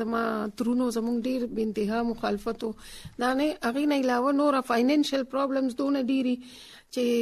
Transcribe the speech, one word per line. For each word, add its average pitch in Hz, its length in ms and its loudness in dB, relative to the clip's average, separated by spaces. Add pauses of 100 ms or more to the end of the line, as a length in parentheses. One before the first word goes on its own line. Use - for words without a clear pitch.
زما 226 200 -2 (360)
ترونو 247 380 0
زمونږ 233 200 -2 (100)
ډېر 262 140 -2 (140)
بې 220 120 -2
انتها 214 320 -2 (140)
مخالفت 220 520 -4
وو. 220 80 -4 (460)
دا 247 160 2
نه، 277 120 2 (200)
هغې 262 240 0
نه 285 140 2
علاوه 254 360 2
نوره 285 200 4 (100)
فاینانشل 269 520 4 (120)
پرابلمز 269 480 0
دونه 277 200 2
ډېر 262 280 2
وي 247 80 0 (560)
چې، 247 100 0 (180)